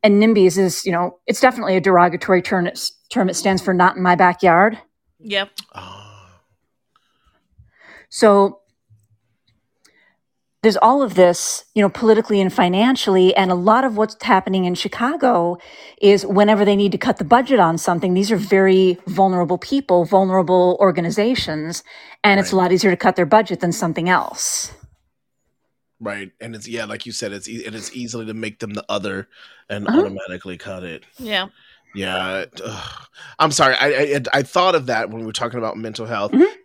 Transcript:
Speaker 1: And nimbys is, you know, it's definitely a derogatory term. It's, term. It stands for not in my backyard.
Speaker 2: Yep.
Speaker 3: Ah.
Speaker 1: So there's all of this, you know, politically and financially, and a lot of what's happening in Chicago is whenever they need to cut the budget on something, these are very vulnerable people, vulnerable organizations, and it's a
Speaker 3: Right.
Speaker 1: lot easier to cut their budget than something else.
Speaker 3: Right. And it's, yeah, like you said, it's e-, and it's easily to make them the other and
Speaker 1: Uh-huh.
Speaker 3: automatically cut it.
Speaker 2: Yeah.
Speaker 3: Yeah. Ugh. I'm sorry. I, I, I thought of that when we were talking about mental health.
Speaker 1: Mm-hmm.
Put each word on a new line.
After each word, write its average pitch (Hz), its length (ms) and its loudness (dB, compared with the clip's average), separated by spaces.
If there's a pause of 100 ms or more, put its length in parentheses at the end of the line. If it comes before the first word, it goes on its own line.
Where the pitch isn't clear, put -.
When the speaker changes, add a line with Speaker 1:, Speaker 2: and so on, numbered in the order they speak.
Speaker 1:
And 202 200 4
nimbys 202 340 4
is, 185 280 0
you 196 60 -4
know, 175 360 -4
it's 226 120 -4
definitely 247 380 0
a 180 40 0
derogatory 180 600 2
term. 180 240 -2
It's, - 260 -8 (180)
term. 196 200 -2
It 185 60 -8
stands 190 260 -2
for 190 120 -2
not 180 220 2
in 185 60 -6
my 180 140 2
backyard. 180 640 2 (400)
Speaker 2:
Yep. 202 320 -6 (240)
Speaker 3:
Ah. 98 680 -20 (1700)
Speaker 1:
So 202 500 2 (2000)
there's 214 160 4
all 269 240 4
of 208 140 -2
this, - 500 2 (100)
you 214 60 2
know, 202 80 4
politically 220 500 2
and 190 140 0
financially, 190 840 2
and 190 160 2
a 180 40 2
lot 214 280 4
of 233 140 -2
what's 214 260 -2
happening 190 400 0
in 180 120 -2
Chicago 208 840 -2 (440)
is 202 240 4
whenever 208 380 2
they 202 140 2
need 202 160 0
to 190 40 -4
cut - 200 -2
the 190 80 -6
budget 247 340 2
on 165 180 2
something, 180 360 -2
these 196 180 0
are 214 60 0
very 190 600 2 (100)
vulnerable 180 500 0
people, 180 480 0
vulnerable 185 760 2
organizations, 170 1040 -2 (400)
and 196 160 4
it's 196 140 -2
a - 20 2
Speaker 3:
Right. 185 80 4
Speaker 1:
lot 185 80 2
easier 185 200 2
to 175 60 0
cut - 200 0
their 180 80 2
budget 185 340 2
than 170 140 -2
something 170 340 -4
else. - 640 -4 (1300)
Speaker 3:
Right. 101 400 -10
And 117 160 -14
it's, 101 120 -18
yeah, 113 180 -8
like 104 200 -12
you 120 60 -14
said, 104 220 -8
it's 98 160 -14
e-, 113 160 -12
and 107 100 -12
it's 107 180 -14
easily 117 320 -12
to 110 80 -12
make 107 260 -12
them 107 140 -12
the 104 140 -12
other 98 400 -6 (420)
and 104 180 -8
Speaker 1:
Uh-huh. 240 120 2
Speaker 3:
automatically 95 580 -6
cut 92 260 -14
it. 85 200 -14 (140)
Speaker 2:
Yeah. 208 300 -6 (460)
Speaker 3:
Yeah. 95 520 -6 (180)
Ugh. - 440 -14 (320)
I'm 156 120 2
sorry. 135 240 2
I, 135 120 0
I, 143 340 0 (120)
I 139 100 2
thought 180 320 0
of 143 120 -2
that 110 220 -4
when 110 100 -14
we 113 60 -10
were 110 80 -10
talking 120 260 -6
about 110 180 -6
mental 110 280 -10
health. 113 260 -4
Speaker 1:
Mm-hmm. 302 140 6 (200)